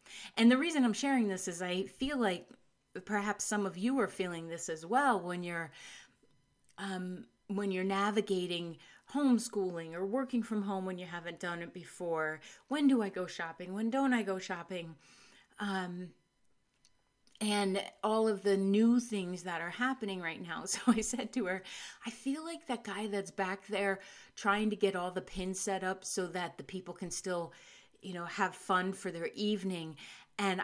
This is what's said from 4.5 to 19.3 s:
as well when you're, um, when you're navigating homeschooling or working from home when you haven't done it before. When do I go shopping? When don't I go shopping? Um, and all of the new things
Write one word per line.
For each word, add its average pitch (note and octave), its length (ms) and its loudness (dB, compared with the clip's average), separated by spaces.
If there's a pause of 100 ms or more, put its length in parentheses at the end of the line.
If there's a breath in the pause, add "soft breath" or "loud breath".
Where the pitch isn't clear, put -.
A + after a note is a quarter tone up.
as D#3+ 160 -6
well A#3 360 4
when F3 240 -4
you're, E3+ 260 -4 (1080 loud breath)
um, F#3 480 -6 (200)
when G3+ 240 -2
you're F#3 140 0
navigating F#3+ 920 0 (340 loud breath)
homeschooling G3 800 2
or F#3 120 -4
working B3 360 0
from G#3+ 200 -2
home G3 220 -2
when F#3 140 -4
you F3+ 80 -8
haven't E3+ 340 -10
done F3 220 -4
it E3+ 100 -12
before. D#3+ 680 -2 (280 loud breath)
When C#4+ 180 4
do B3+ 160 8
I G3+ 60 2
go F#3 180 -4
shopping? F3+ 480 -8
When A3+ 160 0
don't C4+ 220 4
I A#3 100 4
go F#3+ 160 0
shopping? E3+ 560 -6 (640 loud breath)
Um, F3+ 500 -4 (1300)
and G3+ 420 2 (220)
all A3 240 4
of G3 140 0
the G3 140 6
new G#3+ 440 6
things F3+ 440 -4